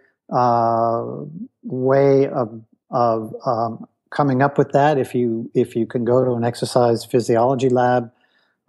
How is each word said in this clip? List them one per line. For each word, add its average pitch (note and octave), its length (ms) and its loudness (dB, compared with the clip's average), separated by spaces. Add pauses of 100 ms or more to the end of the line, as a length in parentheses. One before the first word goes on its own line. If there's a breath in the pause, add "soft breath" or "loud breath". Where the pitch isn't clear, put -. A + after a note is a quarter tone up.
(340 soft breath)
uh, A#2 720 0 (580)
way C#3 640 2
of, A#2 360 -6 (260)
of, A2+ 460 -2 (100)
um, A#2 400 -4 (260)
coming C3+ 300 0
up C#3+ 160 2
with C#3+ 140 0
that, D3 260 4
if B2 160 -4
you, A2+ 400 -2
if A#2+ 220 0
you A2+ 100 -2
can A#2+ 180 -6
go B2 200 2
to B2+ 80 0
an A#2 120 -2
exercise A#2+ 600 0
physiology B2 640 0
lab, B2 420 0 (580)